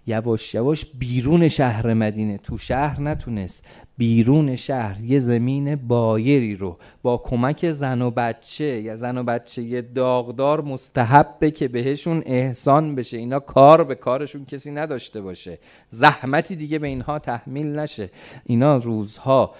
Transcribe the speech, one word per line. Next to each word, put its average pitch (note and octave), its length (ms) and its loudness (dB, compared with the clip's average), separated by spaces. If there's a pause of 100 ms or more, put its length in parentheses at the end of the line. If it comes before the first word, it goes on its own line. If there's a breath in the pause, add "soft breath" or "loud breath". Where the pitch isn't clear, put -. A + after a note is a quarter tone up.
یواش A2+ 480 -2
یواش C3+ 320 0 (120)
بیرون B2+ 500 2
شهر A#2 460 0
مدینه، G#2+ 440 -2
تو A#2 200 -10
شهر C3 420 -4
نتونست، B2 640 -6 (340 loud breath)
بیرون B2 600 4
شهر A2 440 -4
یه B2 180 2
زمین C3 580 0
بایری A#2 800 2
رو F#2 200 -8 (260 soft breath)
با A#2+ 140 2
کمک C3 540 -2
زن C3 320 -2
و B2 80 0
بچه، A#2+ 540 -4
یا A2 320 -4
زن B2 220 -6
و B2 40 -6
بچه A#2+ 600 -4
داغدار B2+ 800 0
مستحبه C#3+ 880 0
که D3 180 -6
بهشون C#3+ 580 -4
احسان C3+ 680 0
بشه، B2 220 -8
اینا B2 240 -4
کار D3 440 8
به C3+ 100 -4
کارشون C#3 500 -6
کسی C#3+ 260 -14
نداشته C#3+ 500 -8
باشه، F2+ 380 -12 (320 soft breath)
زحمتی C#3+ 680 2
دیگه D3+ 220 -6
به D3 100 -4
اینها C#3 300 -6
تحمیل C#3+ 600 -6
نشه. A2+ 320 -8 (340 loud breath)
اینا C3 320 4
روزها A#2 840 0